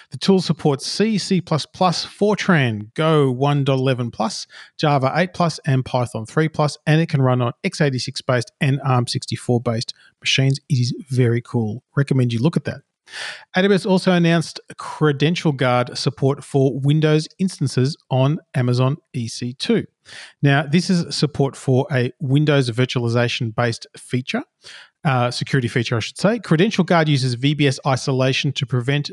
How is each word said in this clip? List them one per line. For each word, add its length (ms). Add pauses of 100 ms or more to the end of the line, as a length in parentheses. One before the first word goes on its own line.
(120)
The 60
tool 220
supports 460
C, 320
C 220
plus 260
plus, 400
Fortran, 880
Go 380
one 320
dot 140
eleven 340
plus, 340 (300)
Java 400
eight 180
plus, 320
and 180
Python 420
three 220
plus, 380
and 140
it 80
can 120
run 220
on 100 (120)
x 160
eighty-six 400
based 400
and 240
arm 240
sixty-four 520
based 320 (280)
machines. 480
It 60
is 200 (140)
very 320
cool. 420 (140)
Recommend 360
you 60
look 180
at 80
that. 180 (720)
A 60
W 120
S 120
also 260
announced 480 (160)
Credential 720
Guard 480
support 460
for 340
Windows 480 (140)
instances 560 (140)
on 280 (160)
Amazon 440 (160)
E 120
C 280
two. 320 (560)
Now, 220
this 260
is 260
support 400
for 340
a 300
Windows 500
virtualization-based 1160 (100)
feature, 460 (640)
uh, 260
security 380
feature, 280
I 40
should 180
say. 220
Credential 440
Guard 240
uses 260
V 200
B 120
S 180
isolation 680
to 140
prevent 460